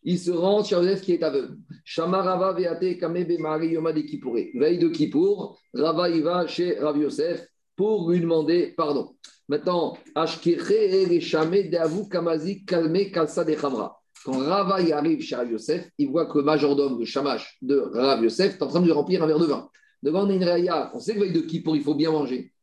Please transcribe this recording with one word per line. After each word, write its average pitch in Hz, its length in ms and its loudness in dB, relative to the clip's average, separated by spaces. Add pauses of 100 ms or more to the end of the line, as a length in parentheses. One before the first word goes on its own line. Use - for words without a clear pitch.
Il 180 140 0
se 175 120 -4
rend 190 340 2
chez 202 120 -2
Rav 175 80 4
Yosef 190 180 0
qui - 100 0
est 165 100 0
aveugle. 139 340 -2 (280)
Shama 180 380 -2
Rava 185 300 0
veate 175 460 -2
kame 175 260 -2
be 165 140 -2
mari 156 300 -2
yoma 165 240 0
de 156 80 -2
Kippouré. 120 540 -4
Veille 156 240 2
de 170 100 4
Kippour, 180 720 0 (160)
Rava, 160 340 0
il 165 140 0
va 175 240 0
chez 175 320 -2
Rav 147 180 -2
Yosef 151 500 -2 (300)
pour 190 340 0
lui 175 100 4
demander 165 560 0
pardon. 147 340 -2 (380)
Maintenant, 151 480 -2 (180)
Ashkeche 165 560 0
et 190 360 4
les 170 140 2
Shamé 165 440 0
de 160 120 -4
Avou 165 320 -2
Kamazi 170 560 -2
Kalme 175 480 0
Kalsa 165 320 0
de 156 100 2
Khamra. 135 440 -4 (260)
Quand 131 140 -4
Rava, 185 420 0
il 165 120 4
arrive 147 280 0
chez - 160 -6
Rav 120 140 -4
Yosef, 151 380 -4 (100)
il 143 100 2
voit 147 180 0
que 147 120 0
le 143 60 2
majordome, 143 540 2
le 117 60 -2
shamash 135 560 -4
de 135 180 0 (140)
Rav 127 300 2
Yosef, 117 320 2
est - 80 -6
en 135 60 -4
train 170 120 2
de 180 60 6
lui 165 60 6
remplir 165 300 2
un 160 40 2
verre 156 140 2
de 170 60 4
vin. 139 220 -2 (340)
Devant, 170 240 0
on 196 40 2
a - 20 2
une 185 120 2
raya. 175 500 0
On - 40 -8
sait 208 160 -4
que 208 60 -2
veille 190 120 0
de 160 80 2
Kippour, 160 360 -2
il 139 60 0
faut 147 120 0
bien 156 160 0
manger. 127 420 -2 (100)